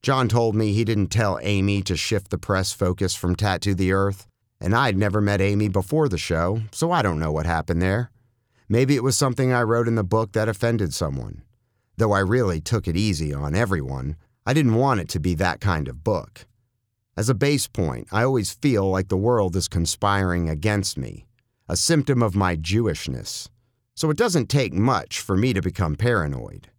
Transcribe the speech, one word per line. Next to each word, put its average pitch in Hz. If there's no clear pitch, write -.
John 131
told 113
me 107
he 113
didn't 104
tell 101
Amy 101
to 92
shift -
the 90
press 95
focus 92
from 90
Tattoo 98
the 92
Earth, 98
and 98
I'd 117
never 104
met 101
Amy 101
before 110
the 90
show, 87
so 170
I 170
don't 87
know 78
what 78
happened 82
there. 101
Maybe 131
it 117
was 131
something 127
I 123
wrote 117
in 117
the 110
book 110
that 110
offended 107
someone. 62
Though 110
I 101
really 95
took 104
it 82
easy 80
on 71
everyone, 73
I 123
didn't 135
want 123
it 78
to 90
be 85
that 87
kind 80
of 64
book. -
As 107
a 127
base 143
point, 65
I 110
always 127
feel 104
like 95
the 95
world 101
is 90
conspiring 90
against 95
me, 60
a 85
symptom 135
of 98
my 92
Jewishness. 80
So 160
it 151
doesn't 175
take 135
much 107
for -
me 117
to 98
become 80
paranoid. 71